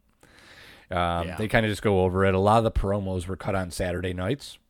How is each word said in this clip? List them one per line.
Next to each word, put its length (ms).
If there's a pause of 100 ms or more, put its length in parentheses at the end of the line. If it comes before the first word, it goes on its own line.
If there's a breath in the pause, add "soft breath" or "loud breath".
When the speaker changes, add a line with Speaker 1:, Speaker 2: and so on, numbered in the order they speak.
(880 loud breath)
Speaker 1:
Um, 380
Speaker 2:
Yeah. 100
Speaker 1:
they 100
kinda 220
just 140
go 180
over 240
it. 100
A 40
lot 180
of 80
the 60
promos 560
were 100
cut 180
on 160
Saturday 420
nights. 440 (120)